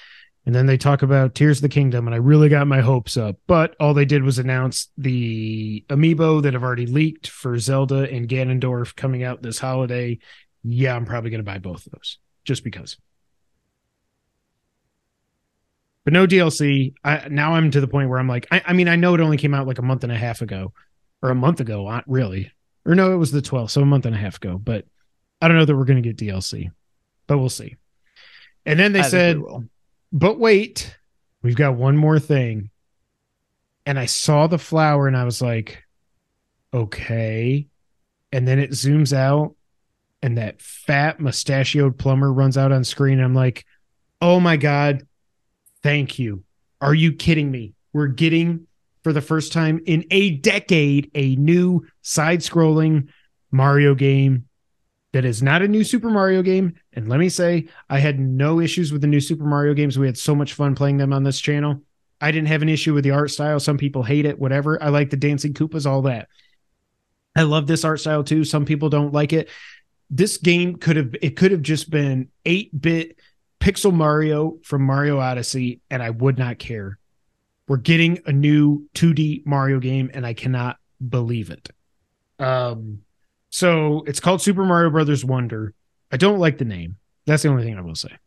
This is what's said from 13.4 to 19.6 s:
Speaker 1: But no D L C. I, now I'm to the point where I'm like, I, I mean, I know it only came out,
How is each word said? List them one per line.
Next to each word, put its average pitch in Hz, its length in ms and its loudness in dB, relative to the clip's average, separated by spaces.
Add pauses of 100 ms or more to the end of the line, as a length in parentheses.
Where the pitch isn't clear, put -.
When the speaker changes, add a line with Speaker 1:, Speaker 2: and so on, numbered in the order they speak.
Speaker 1:
But 143 80 0
no 185 140 6
D 185 120 4
L 165 120 4
C. 139 440 0 (100)
I, 143 240 -2
now 151 260 0
I'm 160 160 2
to 139 100 2
the 135 80 0
point 139 200 -2
where 127 100 -2
I'm 127 100 -2
like, 123 220 -4
I, 180 160 2
I 175 60 -2
mean, 180 160 2
I 170 80 2
know 175 180 4
it 165 60 2
only 156 160 2
came 143 180 0
out, 139 120 -4